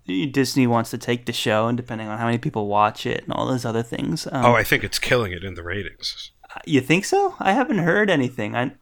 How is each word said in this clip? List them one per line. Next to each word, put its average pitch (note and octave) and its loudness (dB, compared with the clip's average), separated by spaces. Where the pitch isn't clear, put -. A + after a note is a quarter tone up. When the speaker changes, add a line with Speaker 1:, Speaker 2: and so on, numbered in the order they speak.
Speaker 1:
Disney C3+ 2
wants A#2 2
to B2 -6
take B2 -4
the A#2 -4
show, A2 2
and A#2+ 0
depending A2+ -8
on G#2+ -6
how A#2 -2
many A#2 2
people A2 -4
watch G#2 2
it - -4
and - -8
all - -2
those B2+ 0
other A2+ 0
things. - -4
Um, B2+ 0
Speaker 2:
Oh, A#2+ 8
I A2 4
think - 0
it's - -4
killing A#2 0
it F2 -8
in F#2 -8
the E2 -12
ratings. - -8
Speaker 1:
You D3 4
think E3+ 2
so? F#4+ 0
I F#3+ 2
haven't B3+ 0
heard F#3+ 2
anything. A#2+ 0
I, B2 -2